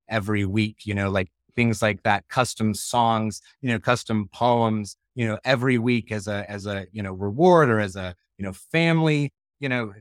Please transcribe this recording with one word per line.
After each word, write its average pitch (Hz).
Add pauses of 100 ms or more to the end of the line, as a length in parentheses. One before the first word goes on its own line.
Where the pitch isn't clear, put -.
every 104
week, 107
you 104
know, 101
like, 98 (240)
things 117
like 104
that, 104
custom 113
songs, 113 (180)
you 135
know, 117
custom 110
poems, 113 (200)
you 120
know, 107
every 127
week 117
as 107
a, 101
as 101
a, 98
you 107
know, 98
reward 131
or 113
as 98
a, 92 (220)
you 98
know, 92
family, 160 (260)
you 139
know, 123